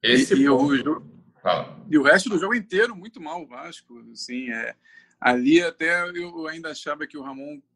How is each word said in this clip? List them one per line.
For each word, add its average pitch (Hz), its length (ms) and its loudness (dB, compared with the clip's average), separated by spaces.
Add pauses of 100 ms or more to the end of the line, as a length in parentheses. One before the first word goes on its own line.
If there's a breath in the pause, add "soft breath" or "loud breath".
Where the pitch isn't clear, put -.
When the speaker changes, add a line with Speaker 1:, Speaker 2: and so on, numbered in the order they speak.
Speaker 1:
E, 117 100 4
Speaker 2:
Esse 131 220 4
Speaker 1:
e 135 140 4
o 135 80 6
Speaker 2:
ponto 143 200 2
Speaker 1:
jogo - 460 -6 (200)
Speaker 2:
Fala. - 480 -4
Speaker 1:
e 156 60 2
o 143 40 6
resto 160 260 4
do 202 120 0
jogo 196 160 -2
inteiro, 220 400 -2
muito 196 260 -20
mal 160 220 -12
o 139 40 -20
Vasco, 123 520 -20 (120)
assim, 123 380 -10
é... 117 260 -8 (440 soft breath)
Ali 127 420 4
até 170 420 -2 (120)
eu 170 320 -10
ainda 160 240 -10
achava 151 340 -8
que 147 100 -18
o 147 60 -12
Ramon 139 400 -14 (140)